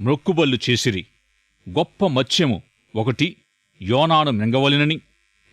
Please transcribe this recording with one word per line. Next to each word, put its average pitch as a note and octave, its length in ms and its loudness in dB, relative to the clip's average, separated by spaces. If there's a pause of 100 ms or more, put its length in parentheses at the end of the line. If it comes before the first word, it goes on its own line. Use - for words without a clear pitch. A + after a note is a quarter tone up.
మ్రొక్కుబళ్ళు D3 580 0 (120)
చేసిరి. A2 360 -2 (640)
గొప్ప D#3+ 360 -2
మత్స్యము C3 560 0 (340)
ఒకటి B2+ 400 -2 (460)
యోనాను D3+ 480 2
మింగవలెనని C#3 720 0 (520)